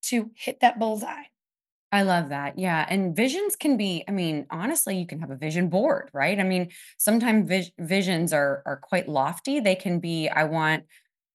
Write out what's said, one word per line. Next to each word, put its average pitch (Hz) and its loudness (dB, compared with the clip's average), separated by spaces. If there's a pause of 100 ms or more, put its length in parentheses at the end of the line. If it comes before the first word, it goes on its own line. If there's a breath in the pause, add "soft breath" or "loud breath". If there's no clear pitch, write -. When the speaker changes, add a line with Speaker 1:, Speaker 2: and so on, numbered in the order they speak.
Speaker 1:
to 226 -2
hit - -8
that 208 6
bullseye. 220 -4 (680)
Speaker 2:
I 202 6
love 170 2
that. 143 -6
Yeah. 170 0
And 185 0
visions 311 0
can 294 2
be, 190 -2
I - -4
mean, 160 -2
honestly, 196 -2
you 175 -4
can 156 -10
have 151 -8
a 135 -8
vision 156 -2
board, 202 0
right? 160 0
I 190 2
mean, 180 0 (280 loud breath)
sometimes 220 2
vis-, 180 0
visions 175 0
are, 143 2
are 139 -6
quite 175 -4
lofty. 160 -2
They 196 4
can 175 -2
be, 165 -2
"I 156 2
want 156 0 (500 soft breath)